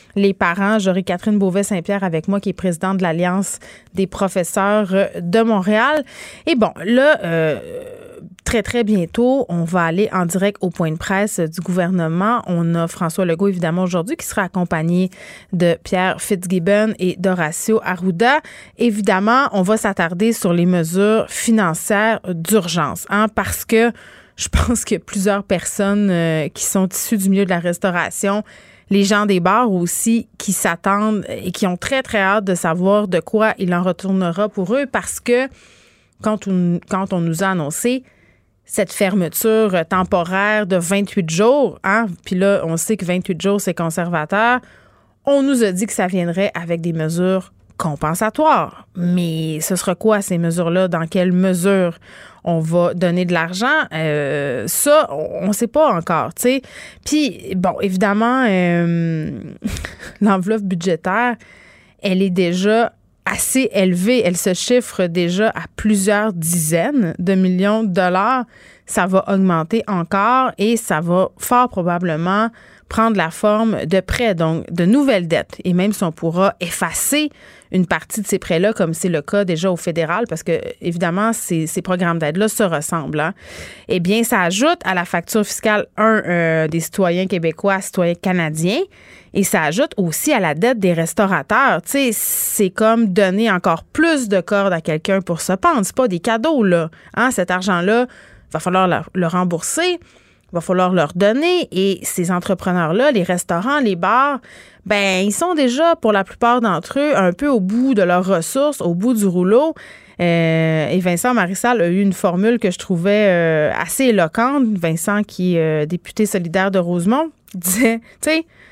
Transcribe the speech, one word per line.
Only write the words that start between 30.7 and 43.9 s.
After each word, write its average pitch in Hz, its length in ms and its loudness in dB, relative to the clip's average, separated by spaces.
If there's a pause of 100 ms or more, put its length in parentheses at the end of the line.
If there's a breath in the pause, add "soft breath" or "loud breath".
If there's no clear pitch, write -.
et 147 220 -8
qui 196 160 -2
ont 180 120 -2
très, 262 240 -2
très 233 160 -4
hâte 196 260 2
de 190 100 0
savoir 185 540 0
de 175 120 0
quoi 214 380 0
il 180 160 0
en 175 80 0
retournera 185 680 -2
pour 196 240 -4
eux, 277 120 0
parce - 320 -6
que 247 300 0 (760 soft breath)
quand 214 240 -2
on, 175 320 2 (120)
quand 196 240 -4
on 175 60 -2
nous 165 220 -2
a 196 60 0
annoncé 190 560 -2 (640 soft breath)
cette - 260 -4
fermeture 202 840 0 (120)
temporaire 190 800 0
de 180 100 2
vingt-huit 190 520 0
jours, 214 560 2
hein, 214 220 2 (180)
puis - 100 -6
là, 196 300 2
on 165 140 -2
sait 220 180 -2
que 190 80 -8
vingt-huit 180 360 -4
jours, 202 200 0
c'est 175 140 -4
conservateur, 175 840 -2 (640 soft breath)